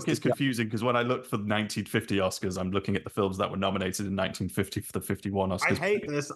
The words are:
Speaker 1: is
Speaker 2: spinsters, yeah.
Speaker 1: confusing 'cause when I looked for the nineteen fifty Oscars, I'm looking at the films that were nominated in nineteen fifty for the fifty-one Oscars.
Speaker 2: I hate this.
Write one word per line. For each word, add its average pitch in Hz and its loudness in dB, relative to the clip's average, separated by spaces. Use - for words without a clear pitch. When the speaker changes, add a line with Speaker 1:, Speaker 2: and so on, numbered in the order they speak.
Speaker 1:
is 156 2
Speaker 2:
spinsters, - -8
yeah. - 4
Speaker 1:
confusing 123 2
'cause 110 0
when 123 4
I 120 4
looked 127 0
for 120 -4
the 104 -2
nineteen 104 0
fifty 104 0
Oscars, 92 0
I'm 92 -2
looking 98 0
at 95 -2
the - -10
films 98 2
that 95 0
were 95 -4
nominated 95 0
in 95 -2
nineteen 95 -2
fifty 101 -2
for - -12
the 98 -2
fifty-one 98 -2
Oscars. 98 0
Speaker 2:
I - 4
hate 185 0
this. 147 -4